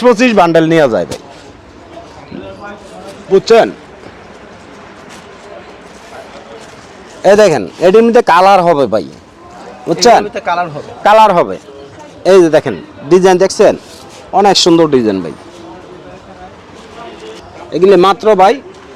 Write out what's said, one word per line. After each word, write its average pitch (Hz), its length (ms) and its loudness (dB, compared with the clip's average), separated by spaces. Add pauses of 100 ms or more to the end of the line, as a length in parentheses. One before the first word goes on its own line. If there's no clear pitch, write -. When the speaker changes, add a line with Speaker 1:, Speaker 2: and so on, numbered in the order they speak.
Speaker 1:
পঁচিশ 247 260 2 (100)
বান্ডেল 165 320 2
নেওয়া 156 220 2
যায় 87 160 -4
ভাই, - 100 -14 (2000)
বুঝছেন? 190 380 2 (3500)
এই 208 120 4
দেখেন, 151 200 0 (240)
এটির 220 200 4
মধ্যে 233 160 2 (100)
কালার 190 360 4
হবে 143 240 0
ভাই, 95 140 -4 (800)
বুঝছেন? 180 340 2
Speaker 2:
এগুলোতে 202 280 -10
কালার 175 260 -6
হবে? 135 160 -16 (160)
Speaker 1:
কালার 214 320 4
হবে। 98 180 -2 (720)
এই 190 120 6
যে 165 140 2
দেখেন 135 180 -2 (360)
ডিজাইন 185 320 4
দেখছেন, 185 320 0 (640)
অনেক 196 260 2
সুন্দর 170 300 2
ডিজাইন 107 300 -2
ভাই। 76 100 -12 (2500)
এগুলি 185 200 0 (100)
মাত্র 196 200 -4 (160)
ভাই 214 120 2 (420)